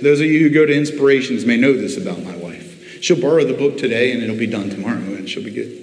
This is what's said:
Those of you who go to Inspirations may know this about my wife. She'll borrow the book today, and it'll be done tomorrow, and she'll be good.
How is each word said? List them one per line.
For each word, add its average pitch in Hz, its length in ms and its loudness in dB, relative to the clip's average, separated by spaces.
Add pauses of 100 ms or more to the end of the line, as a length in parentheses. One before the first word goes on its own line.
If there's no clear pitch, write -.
Those 143 200 4
of 156 60 2
you 156 140 4
who 156 80 6
go 151 160 4
to 143 100 2
Inspirations 139 680 2
may 117 140 2
know 135 160 4
this 104 240 -4
about 90 260 -8
my 90 120 -12
wife. - 680 -16
She'll 170 180 2
borrow 151 240 4
the - 80 0
book 139 240 0
today, 123 360 0
and 117 100 -4
it'll 110 120 -4
be 110 120 -2
done 104 240 -4
tomorrow, 98 260 -6
and 95 320 -8
she'll 104 160 -8
be 110 60 -10
good. 113 320 -8